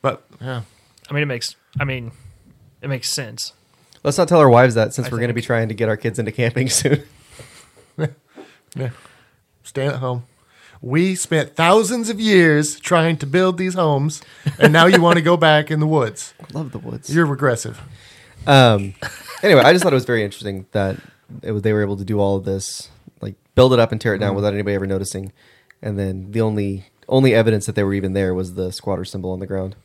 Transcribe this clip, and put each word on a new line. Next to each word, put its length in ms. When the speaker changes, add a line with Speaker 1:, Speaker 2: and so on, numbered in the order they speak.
Speaker 1:
But, 220
yeah. 200
Speaker 2:
I 40
mean, 100
it 40
makes, 280
I 60
mean, 260
it 80
makes 220
sense. 420
Speaker 3:
Let's 160
not 80
tell 120
our 100
wives 260
that 180
since 140
Speaker 2:
I 20
Speaker 3:
we're 80
gonna 120
Speaker 2:
think 80
Speaker 3:
be 40
trying 280
to 40
get 160
our 80
kids 220
into 120
camping 380
<laughs> 0
soon. 320
Speaker 1:
<laughs> 180
Yeah. 140
Stay 240
at 80
home. 300
We 340
spent 400
thousands 540
of 100
years 600
trying 380
to 80
build 320
these 160
homes, 480
and 140
now 120
you 160
wanna 200
go 160
back 340
in 80
the 80
woods. 460
Speaker 3:
<laughs> 100
Love 200
the 60
woods. 340
Speaker 1:
You're 120
regressive. 560
Speaker 3:
Um, 480
anyway, 200
I 100
just 120
thought 100
it 20
was 100
very 180
interesting 500
that 240
it 120
was, 100
they 100
were 80
able 160
to 60
do 160
all 160
of 100
this, 440
like, 140
build 180
it 60
up 120
and 80
tear 140
it 60
down 120
Speaker 1:
Mm-hmm. 40
Speaker 3:
without 180
anybody 220
ever 100
noticing. 460
And 160
then 340
the 100
only, 440
only 260
evidence 320
that 100
they 80
were 100
even 200
there 220
was 200
the 160
squatter 340
symbol 260
on 80
the 80
ground 380